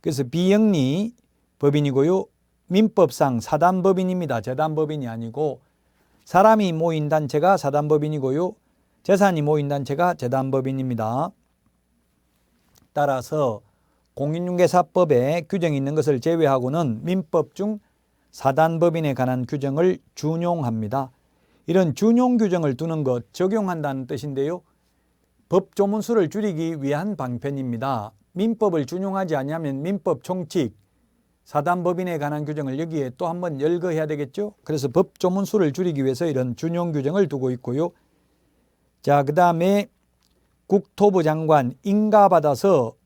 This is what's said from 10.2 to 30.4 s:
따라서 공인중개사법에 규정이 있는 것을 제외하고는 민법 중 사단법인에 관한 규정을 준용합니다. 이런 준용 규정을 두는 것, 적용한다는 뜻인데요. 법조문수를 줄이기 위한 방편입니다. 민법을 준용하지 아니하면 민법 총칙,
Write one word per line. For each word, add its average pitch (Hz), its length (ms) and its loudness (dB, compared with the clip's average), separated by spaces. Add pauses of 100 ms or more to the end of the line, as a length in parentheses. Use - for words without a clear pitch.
따라서 135 680 -2 (540)
공인중개사법에 170 1300 2
규정이 165 280 0
있는 139 180 -2
것을 143 240 2
제외하고는 139 840 0
민법 175 500 -2
중 208 240 -4 (520)
사단법인에 160 840 2
관한 127 320 -2
규정을 147 540 0 (160)
준용합니다. 139 960 -2 (540)
이런 170 300 2
준용 240 420 4
규정을 170 380 0
두는 156 300 -4
것, 123 260 -4
적용한다는 175 760 -2
뜻인데요. 143 580 -6 (840)
법조문수를 202 840 0
줄이기 165 520 -4
위한 147 340 -2
방편입니다. 127 960 -6 (220)
민법을 196 520 0
준용하지 190 500 -4
아니하면 139 480 -4
민법 180 400 -2
총칙, 170 520 -4 (680)